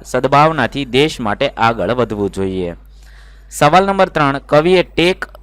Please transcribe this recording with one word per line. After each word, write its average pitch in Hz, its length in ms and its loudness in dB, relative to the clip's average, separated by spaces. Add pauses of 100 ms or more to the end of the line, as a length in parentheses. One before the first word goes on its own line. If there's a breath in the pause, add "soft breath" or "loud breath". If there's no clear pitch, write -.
સદભાવનાથી 139 800 0
દેશ 135 360 -2
માટે 110 280 -4
આગળ 110 420 -2
વધવું 107 400 -2
જોઈએ. 92 440 -6 (760 soft breath)
સવાલ 165 360 2
નંબર 190 220 0
ત્રણ, 143 300 0
કવિએ 170 440 2
ટેક 175 420 -2 (180)